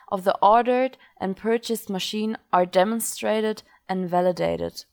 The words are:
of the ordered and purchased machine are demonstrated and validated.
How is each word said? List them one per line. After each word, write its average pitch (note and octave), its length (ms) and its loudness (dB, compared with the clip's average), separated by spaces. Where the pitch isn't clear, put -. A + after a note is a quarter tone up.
of F#3+ 120 -4
the G3 180 2
ordered B3 560 2
and F#3+ 160 -4
purchased A3+ 540 -4
machine G#3+ 480 -4
are F3+ 140 4
demonstrated G#3+ 960 0
and F#3 220 -4
validated. E3+ 840 -2